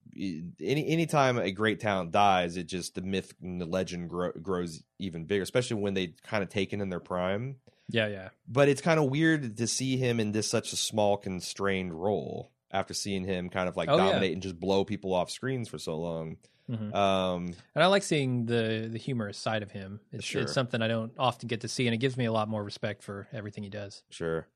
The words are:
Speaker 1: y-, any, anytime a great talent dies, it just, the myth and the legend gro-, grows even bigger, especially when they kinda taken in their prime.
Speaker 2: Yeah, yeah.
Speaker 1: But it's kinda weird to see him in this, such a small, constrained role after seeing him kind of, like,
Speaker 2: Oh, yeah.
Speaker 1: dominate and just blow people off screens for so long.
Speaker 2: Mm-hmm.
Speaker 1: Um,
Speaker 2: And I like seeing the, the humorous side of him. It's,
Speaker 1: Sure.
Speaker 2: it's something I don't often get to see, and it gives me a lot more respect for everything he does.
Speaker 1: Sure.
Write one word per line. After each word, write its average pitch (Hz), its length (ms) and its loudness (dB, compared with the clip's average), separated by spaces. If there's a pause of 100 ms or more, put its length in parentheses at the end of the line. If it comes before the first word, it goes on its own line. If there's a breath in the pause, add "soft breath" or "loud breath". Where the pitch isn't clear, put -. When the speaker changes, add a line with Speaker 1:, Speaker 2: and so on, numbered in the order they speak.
(140)
Speaker 1:
y-, 85 280 -6 (180)
any, 131 280 0
anytime 147 500 4
a 95 120 0
great 104 300 2
talent 95 300 0
dies, 92 480 6
it 90 60 -4
just, 87 300 -6
the 95 80 -6
myth 95 300 -2 (100)
and 90 160 -6
the 90 80 -4
legend 87 440 -2
gro-, 87 220 -2
grows 87 500 -4 (160)
even 85 260 -6
bigger, 98 180 2
especially 117 380 0
when 101 140 0
they 92 200 -2 (140)
kinda 104 180 2
taken 101 360 -2
in 98 80 -4
their 87 100 -4
prime. 98 560 -2 (320 soft breath)
Speaker 2:
Yeah, 110 200 0
yeah. 95 200 -10 (180)
Speaker 1:
But 139 220 6
it's 139 140 2
kinda 160 200 4
weird 143 540 2
to 113 100 0
see 131 300 0
him 120 240 2
in 107 120 2
this, 107 160 2
such - 260 0
a - 20 -2
small, 104 400 4
constrained 95 800 -2
role 87 560 -2 (200)
after 95 220 -2
seeing 95 320 -4
him 90 260 -2
kind 92 180 0
of, 87 80 -4
like, 85 120 0
Speaker 2:
Oh, - 80 6
yeah. 95 100 6
Speaker 1:
dominate 95 260 4
and 90 100 -4
just 92 160 -6
blow 95 260 4
people 95 300 -2
off 87 160 2
screens 123 380 -4
for 78 100 -10
so 80 180 -4
long. 82 400 -4 (320 soft breath)
Speaker 2:
Mm-hmm. 107 260 -4
Speaker 1:
Um, 92 600 2 (200)
Speaker 2:
And 151 100 4
I - 20 8
like 196 160 6
seeing 127 440 0
the, 113 440 0
the 113 80 -8
humorous 110 400 -4
side 110 240 -2
of 98 80 -10
him. 98 300 -12 (100)
It's, 113 140 -10
Speaker 1:
Sure. 135 180 -2
Speaker 2:
it's - 120 -4
something 123 280 0
I 113 60 2
don't 113 300 -2
often 123 280 0
get 113 140 -4
to 113 80 -8
see, 127 180 0
and 113 80 2
it 110 40 -2
gives 131 180 0
me 127 80 0
a 113 80 0
lot 107 160 0
more 107 160 -4
respect 104 400 -6
for 101 280 -10
everything 104 300 -10
he 101 80 -10
does. 101 400 -12
Speaker 1:
Sure. 80 460 -4